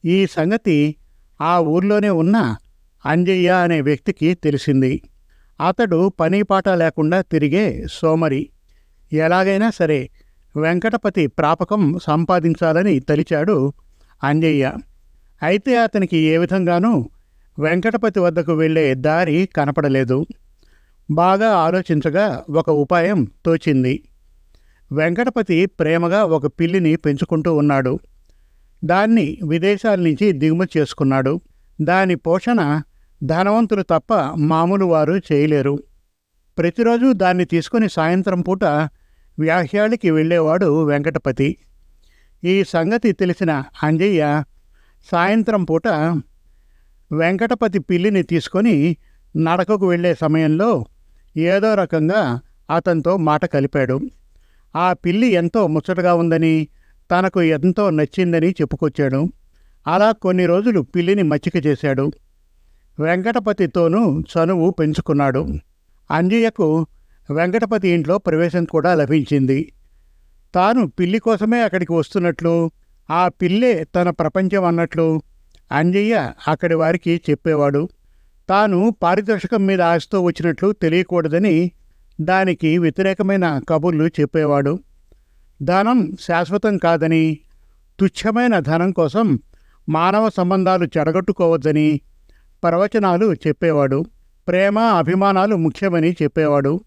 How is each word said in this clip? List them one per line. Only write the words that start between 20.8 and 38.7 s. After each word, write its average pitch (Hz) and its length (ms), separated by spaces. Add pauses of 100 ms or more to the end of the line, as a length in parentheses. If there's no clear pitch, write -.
బాగా 190 400
ఆలోచించగా 170 1000
ఒక 156 200
ఉపాయం 165 560 (180)
తోచింది. 143 580 (880)
వెంకటపతి 180 760
ప్రేమగా 170 580
ఒక 156 220
పిల్లిని 165 500
పెంచుకుంటూ 156 580
ఉన్నాడు. 143 440 (840)
దాన్ని 196 540 (100)
విదేశాల 190 520
నుంచి 175 320
దిగుమతి 156 460
చేసుకున్నాడు. 135 600 (420)
దాని 180 320
పోషణ 160 680 (400)
ధనవంతులు 196 600
తప్ప 170 320 (220)
మామూలు 165 480
వారు 165 360 (120)
చేయలేరు. 143 460 (800)
ప్రతిరోజు 233 540
దాన్ని 180 320
తీసుకుని 190 440
సాయంత్రం 180 520
పూట 185 240 (760)